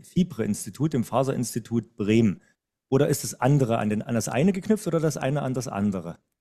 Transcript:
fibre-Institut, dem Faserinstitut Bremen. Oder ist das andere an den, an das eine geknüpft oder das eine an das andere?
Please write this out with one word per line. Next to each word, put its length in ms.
fibre-Institut, 880
dem 100
Faserinstitut 920
Bremen. 440
Oder 200
ist 160
das 160
andere 380
an 100
den, 140
an 120
das 140
eine 240
geknüpft 340
oder 140
das 160
eine 260
an 120
das 120
andere? 520